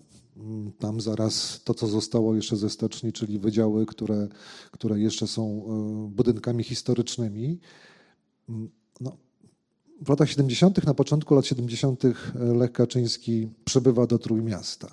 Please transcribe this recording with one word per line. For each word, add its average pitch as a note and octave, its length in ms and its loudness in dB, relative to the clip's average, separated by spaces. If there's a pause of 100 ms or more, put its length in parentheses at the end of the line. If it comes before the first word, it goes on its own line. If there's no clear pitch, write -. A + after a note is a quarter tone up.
(380)
Mm, G#2+ 360 -12
tam G#2+ 280 -4
zaraz G#2+ 640 -2
to, A#2 100 0
co A#2 120 -2
zostało A2 480 2
jeszcze G#2+ 220 0
ze G2+ 140 -2
stoczni, A2 420 -4
czyli G#2 260 -6
wydziały, G#2+ 480 2
które, G#2 420 -4 (420)
które G#2+ 300 -2
jeszcze A2 260 0
są, G#2+ 380 -4 (420)
e, G2+ 40 -10
budynkami A#2+ 540 0
historycznymi. A#2+ 920 -2 (920)
Mm, A2 200 -10 (320)
no, B2+ 160 -10 (840)
w - 80 -8
latach D3 220 4
siedemdziesiątych, C#3+ 560 4
na C#3+ 80 4
początku - 400 2
lat C3+ 120 6
siedemdziesiątych, B2 920 0
e, A#2+ 140 2
Lech A#2+ 180 4
Kaczyński A#2 760 0 (160)
przybywa B2 420 4
do A#2 120 2
Trójmiasta. A2+ 760 -4